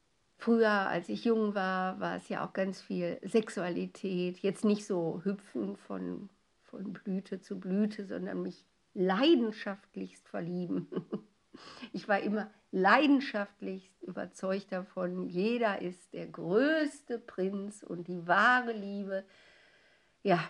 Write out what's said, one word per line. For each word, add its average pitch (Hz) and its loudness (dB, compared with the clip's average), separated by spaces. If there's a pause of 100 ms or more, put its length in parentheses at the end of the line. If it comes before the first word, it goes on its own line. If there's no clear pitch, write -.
(380)
Früher, 226 6
als 190 2
ich 208 -6
jung 220 2
war, 185 0
war 180 -2
es - -8
ja - -2
auch - -14
ganz 190 -2
viel 175 -4
Sexualität. 185 -2
Jetzt - -2
nicht 208 2
so 170 -2
hüpfen 101 -4
von, 92 -8 (320)
von 196 -10
Blüte 190 -6
zu 196 -10
Blüte, 196 -2
sondern 180 -6
mich 185 -10 (320)
leidenschaftlichst 208 2
verlieben. 180 -4
<laughs> - -8 (680)
Ich - -8
war 202 2
immer 208 -2 (200)
leidenschaftlichst 202 2
überzeugt 190 -6
davon, 180 -4
jeder 208 0
ist 180 -10
der 170 -10
größte 240 0
Prinz 196 -6
und 170 -8
die 175 -8
wahre 233 6
Liebe. 202 -6 (1000)
Ja, 175 6 (100)